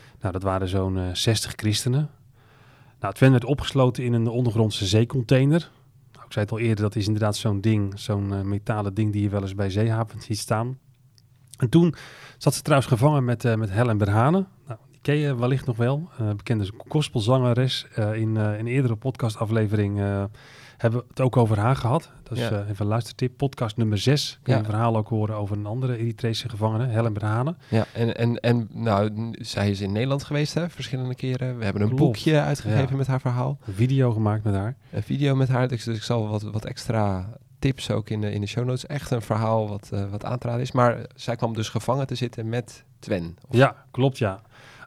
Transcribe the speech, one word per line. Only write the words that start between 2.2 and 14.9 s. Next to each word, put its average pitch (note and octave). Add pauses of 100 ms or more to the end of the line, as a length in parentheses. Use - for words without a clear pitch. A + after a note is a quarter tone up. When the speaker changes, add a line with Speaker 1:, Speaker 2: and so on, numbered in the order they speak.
Speaker 1:
Nou, G2
Twen C3+
werd B2+
opgesloten C3
in A#2+
een A#2
ondergrondse A2+
zeecontainer. C3 (420)
Nou, -
ik -
zei G#2
het G#2
al A2
eerder, A2+
dat G#2
is G#2
inderdaad G#2+
zo'n G2+
ding, G2+
zo'n, G2+
eh, G2
metalen G2+
ding G#2+
die G#2
je G#2
wel G2
eens F#2+
bij G2
zeehavens A2
ziet G#2
staan. A#2+ (800)
En B2+
toen E3 (440)
zat -
ze -
trouwens C#3+
gevangen C3+
met, A#2+
eh, A#2
met A2
Helen A2
Berhane. A#2 (200)
Nou, A2+ (120)